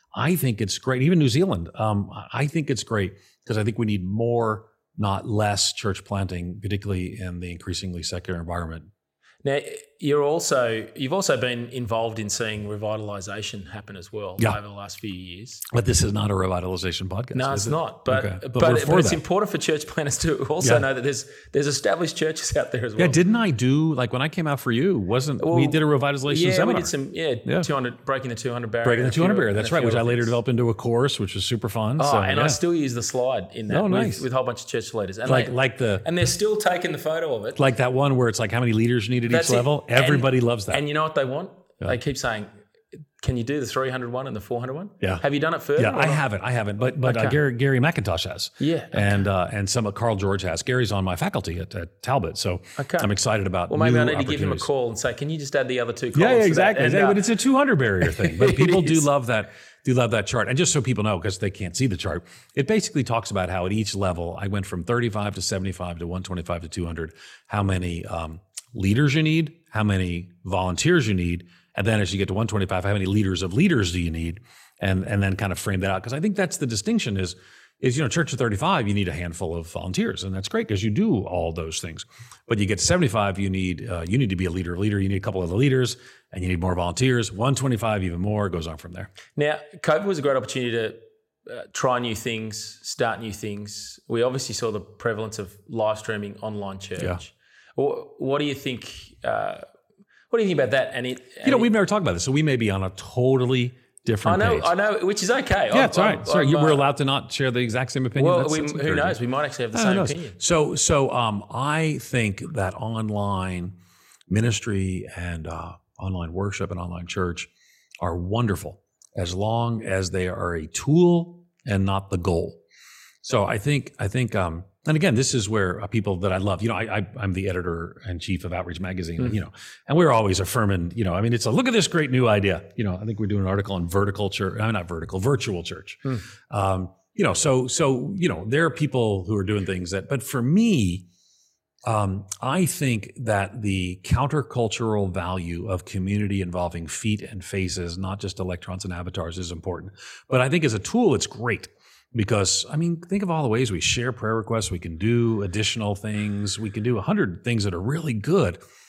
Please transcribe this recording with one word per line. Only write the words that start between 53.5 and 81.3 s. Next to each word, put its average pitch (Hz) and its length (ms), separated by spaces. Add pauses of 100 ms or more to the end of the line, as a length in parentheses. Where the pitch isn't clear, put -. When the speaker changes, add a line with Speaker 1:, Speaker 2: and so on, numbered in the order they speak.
Speaker 2:
Well, - 100
maybe - 160
Speaker 1:
new 120 60
Speaker 2:
I 117 40
need 151 120
to 143 60
give 139 180
him 147 80
a 135 40
Speaker 1:
opportunities. - 100
Speaker 2:
call 131 260
and 107 100
say, 123 140
"Can 143 160
you 160 80
just 143 180
add 131 120
the 123 120
other 117 140
two - 140
Speaker 1:
Yeah, 117 100
yeah, 175 100
Speaker 2:
columns 254 60
to 233 60
that?" 214 80
Speaker 1:
exactly. 190 380
Speaker 2:
And, 151 80
Speaker 1:
Yeah, 196 100
Speaker 2:
uh, - 40
Speaker 1:
but 202 100
it's 208 120
a 226 60
two 262 200
hundred 269 220
barrier 95 340
thing. 80 260
But 101 120
Speaker 2:
<laughs> 120 40
It - 40
Speaker 1:
people 175 240
do 156 120
Speaker 2:
is. 156 120
Speaker 1:
love 139 220
that, 107 240 (340)
do 131 80
love 120 180
that 107 160
chart. 110 220
And 127 80
just 170 160
so 147 80
people 104 220
know, 107 160
'cause 95 180
they 101 140
can't 87 260
see 131 100
the 95 100
chart, 85 280 (300)
it 139 120
basically 208 360
talks 113 280
about 92 180
how 90 160
at 92 60
each 104 240
level, 87 460
I 101 60
went 95 180
from 87 180
thirty-five 107 520
to 95 60
seventy-five 90 580
to 85 80
one 90 160
twenty-five 87 400
to 82 40
two 87 180
hundred, 82 280 (340)
how 104 160
many, 87 420
um, 80 340 (380)
leaders 113 380
you 160 80
need, 156 300 (180)
how 107 140
many 90 420 (160)
volunteers 95 640
you 107 60
need, 87 320 (320)
and 101 100
then 107 140
as 90 100
you 98 60
get 95 100
to 95 60
one 107 140
twenty-five, 95 360
how 101 80
many 101 140
leaders 95 360
of 90 120
leaders 120 400
do 87 80
you 85 100
need, 82 300 (400)
and, 92 240
and 101 180
then 95 140
kind 98 160
of - 60
frame 98 200
that 95 120
out. 95 120
'Cause 117 80
I 139 80
think 196 160
that's 185 220
the 147 100
distinction 117 480
is, 92 220 (420)
is, 127 160
you 151 80
know, 123 60
church 160 240
of 123 60
thirty-five, 127 460
you 104 80
need 101 140
a 80 60
handful 85 420
of 82 160
volunteers, 95 540
and 95 100
that's 95 140
great - 180
'cause 98 160
you 110 60
do 143 360
all 85 280